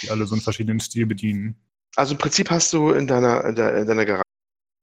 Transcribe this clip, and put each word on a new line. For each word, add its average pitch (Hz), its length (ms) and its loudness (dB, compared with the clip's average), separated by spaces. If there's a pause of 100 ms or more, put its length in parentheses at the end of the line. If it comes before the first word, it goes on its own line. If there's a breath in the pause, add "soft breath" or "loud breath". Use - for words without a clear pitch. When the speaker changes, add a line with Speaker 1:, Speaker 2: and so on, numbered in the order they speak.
Speaker 1:
die - 80 -6
alle 107 160 -2
so 107 100 -2
einen 110 60 -2
verschiedenen 110 360 -2
Stil 113 280 -2
bedienen? 107 500 -4 (400)
Speaker 2:
Also 135 180 2
im 143 40 -8
Prinzip - 340 0
hast 170 200 0
du 156 200 4
in 139 160 0
deiner, 123 380 2
in 110 100 -2
der, 110 220 2
in 107 100 -2
deiner 110 160 2
Garage 98 180 0 (600)